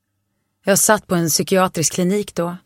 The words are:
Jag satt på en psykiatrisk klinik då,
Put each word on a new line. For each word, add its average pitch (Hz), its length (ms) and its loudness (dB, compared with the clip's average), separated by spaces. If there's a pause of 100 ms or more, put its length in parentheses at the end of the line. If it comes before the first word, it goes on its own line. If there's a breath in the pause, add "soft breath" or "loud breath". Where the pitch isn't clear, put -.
(640)
Jag 196 160 2
satt - 280 2
på 185 80 -2
en 170 140 0
psykiatrisk 180 640 0
klinik 196 420 -2
då, 175 300 -6